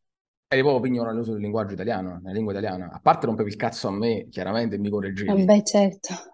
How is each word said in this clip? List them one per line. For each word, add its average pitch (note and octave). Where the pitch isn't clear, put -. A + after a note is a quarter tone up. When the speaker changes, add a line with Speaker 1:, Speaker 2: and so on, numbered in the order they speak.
Speaker 1:
eri C3
proprio C3+
pignolo A#2+
nell'uso A2+
del G#2
linguaggio G#2
italiano, F#2
nella F#2
lingua G#2+
italiana. F#2
A D2+
parte D#3
rompevi A2
il -
cazzo A2+
a -
me, G#2+
chiaramente, G2+
e -
mi G#2
correggevi. G2+
Speaker 2:
Vabbè, G#3
certo. G3+